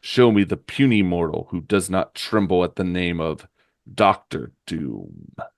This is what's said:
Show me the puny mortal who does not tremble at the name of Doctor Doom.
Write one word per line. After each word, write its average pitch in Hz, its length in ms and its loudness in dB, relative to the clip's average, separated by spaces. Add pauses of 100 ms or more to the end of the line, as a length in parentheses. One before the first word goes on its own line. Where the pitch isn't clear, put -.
Show 123 300 4
me 101 120 4
the 90 140 0
puny 123 460 0
mortal 85 480 -2
who 87 100 -6
does 98 280 0
not 92 260 -2
tremble 95 480 0
at 87 120 -2
the - 80 -4
name 87 360 -2
of 80 280 -6 (460)
Doctor 92 580 0 (140)
Doom. 50 680 -10 (220)